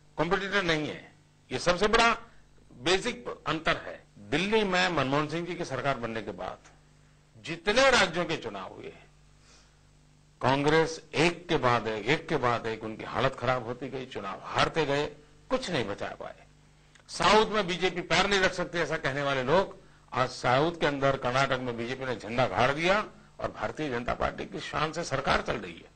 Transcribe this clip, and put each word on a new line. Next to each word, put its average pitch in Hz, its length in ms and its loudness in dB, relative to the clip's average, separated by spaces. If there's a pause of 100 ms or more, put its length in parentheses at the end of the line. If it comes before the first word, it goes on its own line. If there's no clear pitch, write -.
(160)
Competitor 190 460 0
नहीं 156 260 0
है। - 240 -12 (400)
ये 127 60 -4
सबसे 175 300 2
बड़ा 226 240 6 (720)
बेसिक 196 640 -2
अंतर 160 300 0
है। - 300 -14 (240)
दिल्ली 208 340 2
में 185 240 2
मनमोहन 147 400 0
सिंह 170 180 -4
जी 175 80 -6
की 165 100 -6
सरकार 135 340 -2
बनने 113 240 -6
के 104 80 -8
बाद 92 280 -10 (840)
जितने 214 460 4
राज्यों 175 340 4
के 156 120 -2
चुनाव 101 360 -8
हुए, - 200 -14 (1500)
कांग्रेस 147 600 4 (120)
एक 170 340 2
के 165 80 2
बाद 120 300 2
एक, 107 200 -4
एक 156 220 0
के 160 80 0
बाद 120 300 0
एक 110 180 -6
उनकी 110 200 -8
हालत 131 340 0
खराब 123 280 -2
होती 123 220 -8
गई, 131 180 -8
चुनाव 98 380 -10
हारते 147 420 2
गए, 143 200 0 (440)
कुछ 254 200 -2
नहीं 135 140 0
बचा 98 220 -6
पाए। - 280 -10 (760)
साउथ 202 380 4
में 202 200 0
बीजेपी 180 340 -2
पैर 175 260 2
नहीं 202 140 2
रख 185 120 2
सकती 175 260 -4
ऐसा 156 180 0
कहने 143 260 -2
वाले 139 200 0
लोग, 175 340 2 (360)
आज 123 160 0
साउथ 135 440 2
के 165 140 0
अंदर 139 300 2
कर्नाटक 135 460 0
में 120 140 -4
बीजेपी 127 280 -6
ने 127 120 -4
झंडा 113 300 0
गाड़ 113 260 2
दिया 180 320 2 (360)
और 110 100 -4
भारतीय 113 400 -4
जनता 123 240 -2
पार्टी 127 300 -4
की - 160 -10
शान 151 320 -2
से 170 120 -6
सरकार 135 360 0
चल 151 160 -4
रही 90 180 -10
है। - 220 -18